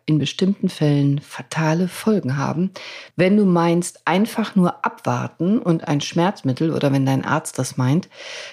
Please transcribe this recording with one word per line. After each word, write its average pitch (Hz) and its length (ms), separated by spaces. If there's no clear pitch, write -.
in 156 120
bestimmten 185 520
Fällen 143 520
fatale 160 680
Folgen 175 480
haben, 143 360
wenn 190 220
du 208 80
meinst, 170 600
einfach 208 500
nur 175 280
abwarten 127 760
und - 280
ein 147 140
Schmerzmittel 165 720
oder 143 180
wenn 139 140
dein 135 180
Arzt - 360
das - 180
meint, 135 320